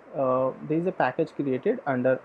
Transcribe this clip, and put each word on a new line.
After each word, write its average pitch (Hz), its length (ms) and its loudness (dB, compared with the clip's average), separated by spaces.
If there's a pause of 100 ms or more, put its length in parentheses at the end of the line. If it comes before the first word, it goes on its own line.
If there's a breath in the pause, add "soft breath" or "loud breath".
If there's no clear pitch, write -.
(140)
uh, 131 380 2 (160)
there 156 120 2
is 175 80 -2
a 180 40 -2
package 147 380 0
created 143 560 -2
under 127 400 2